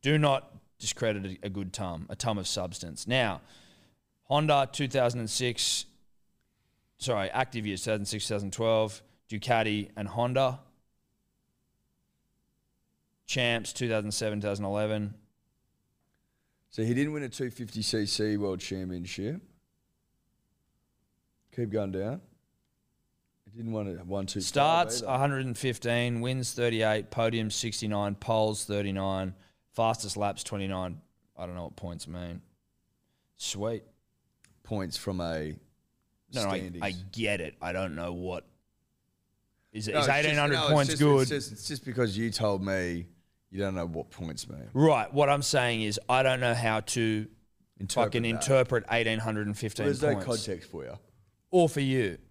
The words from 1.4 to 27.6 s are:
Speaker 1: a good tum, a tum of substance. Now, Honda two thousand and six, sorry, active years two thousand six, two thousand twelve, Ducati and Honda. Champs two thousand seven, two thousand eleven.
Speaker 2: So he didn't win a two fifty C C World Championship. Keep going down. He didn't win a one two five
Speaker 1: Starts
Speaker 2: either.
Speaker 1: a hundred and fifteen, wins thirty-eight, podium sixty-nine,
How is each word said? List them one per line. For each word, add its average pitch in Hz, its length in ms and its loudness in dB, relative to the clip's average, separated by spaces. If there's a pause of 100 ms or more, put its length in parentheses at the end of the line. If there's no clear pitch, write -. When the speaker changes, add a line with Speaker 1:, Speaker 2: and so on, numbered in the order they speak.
Speaker 1:
a - 20 -4
good 95 240 -6
tum, 87 360 -6
a - 60 -8
tum 107 220 -2
of 92 100 -4
substance. 87 600 -6
Now, 117 340 0 (800)
Honda 143 480 4
two 143 160 -2
thousand 123 320 2
and 113 100 -4
six, - 560 0 (1120)
sorry, 104 340 0
active 117 340 -2
years 98 180 -2
two 110 80 0
thousand 104 140 0
six, 104 200 -4
two - 100 -2
thousand 98 180 -4
twelve, 110 480 2 (280)
Ducati 107 680 2
and 104 100 -6
Honda. 127 540 0 (2750)
Champs 117 480 0
two 123 160 -2
thousand 107 220 0
seven, 107 300 -2
two 104 60 0
thousand 101 180 -2
eleven. 104 480 0 (1600)
Speaker 2:
So - 140 -4
he 113 100 2
didn't 147 200 2
win 147 100 -6
a 127 60 -6
two 127 200 -6
fifty 110 320 -8
C 104 240 0
C 107 320 0
World 98 220 -2
Championship. 92 840 -6 (2250)
Keep 117 160 -2
going 101 200 0
down. 98 300 -4 (1200)
He 104 120 -20
didn't 113 160 -4
win 104 140 -2 (120)
a 92 40 -14
one 95 220 -2
two 101 140 -4
five 90 60 -4
Speaker 1:
Starts 147 560 2
Speaker 2:
either. 113 100 -4
Speaker 1:
a 127 60 2
hundred 135 280 0
and 123 120 -4
fifteen, 120 640 0
wins 127 320 -2
thirty-eight, 110 560 2
podium 113 420 0
sixty-nine, 104 640 -2